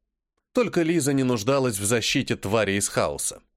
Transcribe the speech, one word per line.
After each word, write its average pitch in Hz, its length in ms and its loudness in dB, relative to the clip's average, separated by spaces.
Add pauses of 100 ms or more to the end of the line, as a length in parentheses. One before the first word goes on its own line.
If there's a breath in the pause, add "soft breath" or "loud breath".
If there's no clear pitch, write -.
(520)
Только 190 300 0
Лиза 156 300 0
не 135 100 2
нуждалась 123 560 0
в 101 60 -6
защите 113 520 0
твари 101 360 0
из 101 160 -2
хаоса. 80 540 -4 (140)